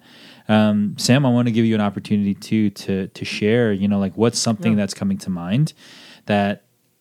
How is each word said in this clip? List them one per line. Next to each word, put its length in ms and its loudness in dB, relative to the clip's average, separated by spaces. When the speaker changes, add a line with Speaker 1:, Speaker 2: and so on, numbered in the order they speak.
Speaker 1:
um, 500 2
Sam, 260 2
I 60 2
wanna 200 2
give 160 2
you 80 2
an 80 0
opportunity 520 -2
too 360 0
to, 380 -4
to 180 -14
share, 480 2
you 140 0
know, 100 0
like, 180 -2
what's 220 0
something 340 0
Speaker 2:
Yeah. 60 2
Speaker 1:
that's 160 -2
coming 240 -4
to 120 -8
mind 420 -2
that 360 0